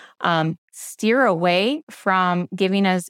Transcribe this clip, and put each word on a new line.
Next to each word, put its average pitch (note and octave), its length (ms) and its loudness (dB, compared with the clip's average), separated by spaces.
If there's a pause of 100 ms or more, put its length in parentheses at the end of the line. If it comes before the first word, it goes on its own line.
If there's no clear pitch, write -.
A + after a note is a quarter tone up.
(200)
Um, D#3+ 380 0 (140)
steer A#3+ 540 0
away F#3 600 0
from F3+ 680 0
giving G3 280 2
us F#3 260 0